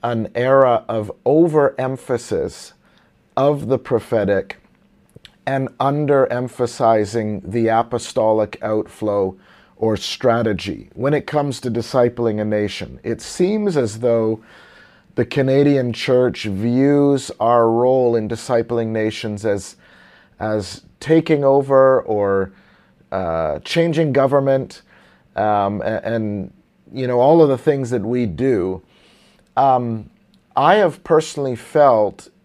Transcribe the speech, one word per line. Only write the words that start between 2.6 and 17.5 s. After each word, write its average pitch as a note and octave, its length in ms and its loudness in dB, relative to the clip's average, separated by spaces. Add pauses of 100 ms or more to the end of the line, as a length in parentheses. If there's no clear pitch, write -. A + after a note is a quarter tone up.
of C#3 320 0
the B2+ 100 0
prophetic G#2 800 -2 (880)
and C3+ 220 -2 (100)
underemphasizing A#2+ 1600 0 (100)
the A2+ 180 0
apostolic A2+ 960 0
outflow G2+ 760 -4 (400)
or A2 200 -2
strategy A2+ 960 -2
when C#3+ 200 -2
it C#3 120 -4
comes C#3+ 340 -4
to B2 100 -6
discipling A#2 680 0
a G#2+ 40 -4
nation. G#2 580 -6
It A2 180 -8
seems G3+ 560 -2
as A2 240 -2
though A2+ 420 0 (720)
the A#2+ 120 0
Canadian C3+ 680 2
church B2+ 520 0
views C3+ 960 0
our A#2 320 4